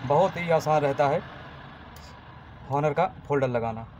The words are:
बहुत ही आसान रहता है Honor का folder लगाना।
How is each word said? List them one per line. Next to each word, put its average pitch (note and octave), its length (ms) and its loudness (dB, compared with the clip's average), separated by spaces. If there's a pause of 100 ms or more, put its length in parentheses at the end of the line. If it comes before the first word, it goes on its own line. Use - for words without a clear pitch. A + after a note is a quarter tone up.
बहुत F3 320 4
ही F3 160 -4
आसान D3+ 300 4
रहता C#3 260 2
है E3+ 140 2 (1500)
Honor C#3+ 240 2
का F3 120 4 (200)
folder C3+ 220 2
लगाना। A2+ 380 -2 (140)